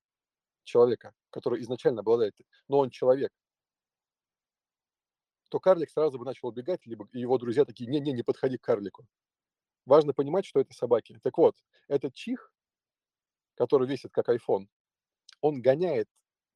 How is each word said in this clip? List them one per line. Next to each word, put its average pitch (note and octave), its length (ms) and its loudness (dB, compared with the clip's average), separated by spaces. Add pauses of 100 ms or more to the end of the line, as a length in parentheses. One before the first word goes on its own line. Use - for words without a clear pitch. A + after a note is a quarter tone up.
(640)
человека, A#2+ 500 0 (160)
который A#2 320 -6
изначально A#2+ 400 -2
обладает, A2 320 0 (340)
но C#3 120 0
он C3 100 0
человек, B2+ 400 0 (2250)
то D3 100 -4
карлик F3+ 300 2
сразу D3 280 -2
бы A#2+ 60 -10
начал B2 240 -8
убегать, B2 380 -8
либо G#2+ 260 -14
его B2 260 -2
друзья A#2+ 260 2
такие: B2 260 -12
«Не-не, C#3+ 220 -2
не A#2+ 100 -4
подходи C3 360 -2
к - 40 -16
карлику». G#2 440 -4 (800)
Важно D3 280 6
понимать, D3+ 320 -2
что - 140 0
это - 140 -2
собаки. A#2 480 -2
Так - 160 -4
вот, C3 180 6 (320)
этот C#3+ 260 -4
чих, - 360 -10 (1040)
который B2+ 320 2
весит C3 240 -8
как - 160 -2
iPhone, A2+ 400 -2 (720)
он D3 200 -2
гоняет C3+ 460 0 (480)